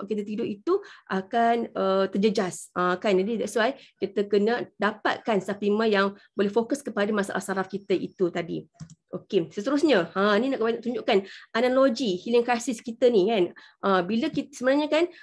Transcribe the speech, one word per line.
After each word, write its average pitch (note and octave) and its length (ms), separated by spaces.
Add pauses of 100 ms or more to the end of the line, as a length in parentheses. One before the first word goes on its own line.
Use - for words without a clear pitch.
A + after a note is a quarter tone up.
membuat G3 80
kita G#3 160
tidur G#3+ 240
itu E4 320 (320)
akan, A#3 640
uh, F#3+ 320
terjejas. G3 640
Uh, F3+ 240
kan? F#3 240
Jadi G3+ 240
that's A3 140
why B3 180 (240)
kita G3+ 320
kena G#3+ 320 (160)
dapatkan G#3+ 640
suplemen G#3 480
yang G3 160 (240)
boleh G3+ 160
fokus A3+ 320
kepada G#3 320
masalah G3+ 320
saraf F#3+ 240
kita G3 240
itu E3+ 400
tadi. E3+ 320 (480)
Okey, F3 400
seterusnya. C4+ 640
Ha, G#3 240
ni C4+ 80
nak A3+ 320
tunjukkan A3 480 (240)
analogi B3+ 640
healing A#3 240
crisis A#3 400
kita A#3+ 320
ni, G3 160
kan. G#3 160 (400)
Ha, F#3+ 160
bila A3+ 320
kita, - 240
sebenarnya C#4 320
kan, D#4 160 (180)